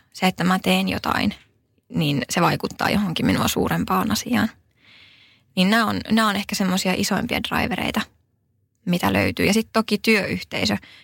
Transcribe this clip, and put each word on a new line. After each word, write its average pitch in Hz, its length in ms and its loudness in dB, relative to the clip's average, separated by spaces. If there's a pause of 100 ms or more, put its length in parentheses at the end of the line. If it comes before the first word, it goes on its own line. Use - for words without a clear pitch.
(120)
Se, - 140 0
että 185 180 0
mä 185 140 2
teen 185 300 0
jotain, - 460 -2 (540)
niin 143 420 0
se 180 100 0
vaikuttaa - 500 0
johonkin 196 360 -2
minua - 220 2
suurempaan 175 640 -2
asiaan. 220 400 -2 (1080)
Niin 185 140 4
nämä 226 160 4
on, 101 140 -2 (100)
nämä 220 180 4
on 202 80 0
ehkä - 180 -6
semmoisia 185 420 0
isoimpia - 440 -2 (100)
drivereita, - 500 -2 (880)
mitä 175 260 0
löytyy. - 340 2
Ja 190 60 4
sit 220 200 2
toki 220 260 0
työyhteisö, 202 800 0 (280)